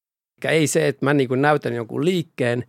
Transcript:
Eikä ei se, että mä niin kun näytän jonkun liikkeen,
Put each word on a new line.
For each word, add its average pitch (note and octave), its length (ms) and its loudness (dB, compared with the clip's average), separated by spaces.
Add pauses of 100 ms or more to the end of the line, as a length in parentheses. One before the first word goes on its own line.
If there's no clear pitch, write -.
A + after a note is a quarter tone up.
(380)
Eikä C3 120 -6
ei D3+ 180 2
se, D#3 200 0
että C#3 180 -4
mä C#3 80 2
niin C#3 140 2
kun B2+ 140 -2
näytän C#3+ 340 0
jonkun B2 300 -4
liikkeen, B2+ 640 -2